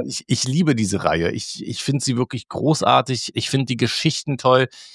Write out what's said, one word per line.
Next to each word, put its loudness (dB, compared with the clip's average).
ich, -10
ich -2
liebe 2
diese 0
Reihe. 2
Ich, -10
ich -8
finde 0
sie -2
wirklich -4
großartig. 0
Ich -4
finde 0
die -2
Geschichten -2
toll, 6